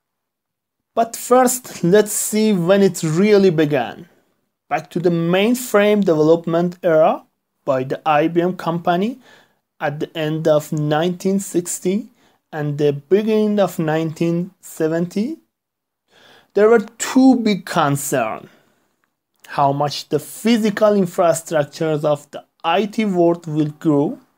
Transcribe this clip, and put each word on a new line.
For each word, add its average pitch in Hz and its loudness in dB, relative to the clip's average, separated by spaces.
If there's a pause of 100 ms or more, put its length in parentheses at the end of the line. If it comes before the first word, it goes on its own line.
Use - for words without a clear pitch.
(920)
But 226 -2
first, - 0
let's 208 4
see 214 0
when 190 2
it 190 0
really 190 2
began. 143 -2 (600)
Back 151 -6
to 175 -4
the 175 2
mainframe 202 2
development 165 2
era 175 2 (420)
by 131 -2
the 135 -6
I 156 2
B 170 -2
M 180 0
company 180 -4 (640)
at 147 -6
the - -10
end 160 -4
of 151 2
nineteen 165 -2
sixty 185 -4 (400)
and 147 -6
the 147 2
beginning 208 0
of 180 -2
nineteen 165 -2 (100)
seventy, 180 -4 (1120)
there 208 4
were 233 4 (140)
two 254 4
big 208 -2
concerns. 139 -2 (1040)
How 139 2
much 143 -6
the 147 -2
physical 214 0
infrastructures 165 -2
of 147 -2
the - -16 (180)
I 180 0
T 214 -4
world 170 0
will 151 -2
grow, 156 0 (180)